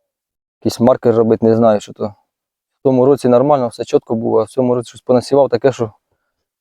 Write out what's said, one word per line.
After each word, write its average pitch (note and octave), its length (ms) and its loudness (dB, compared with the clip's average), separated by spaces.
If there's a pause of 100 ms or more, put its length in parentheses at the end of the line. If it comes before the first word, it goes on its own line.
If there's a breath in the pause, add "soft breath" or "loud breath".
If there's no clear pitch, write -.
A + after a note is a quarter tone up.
(600)
якийсь - 200 -4
маркер A#2+ 340 2
робити, A2+ 320 0
не A2+ 100 2
знаю, A2 240 2
що - 120 -18
то. A2 160 -10
В - 720 -20
тому C3 240 2
році C3+ 220 0
нормально, B2+ 400 2
все A#2 160 -12
чітко - 300 -2
було, A2+ 260 -2
а A2 40 0
в - 40 -12
цьому B2 260 -2
році B2 140 -6
щось - 120 -20
понасівав C3 480 0
таке, B2 240 0
що A2+ 200 -6 (680)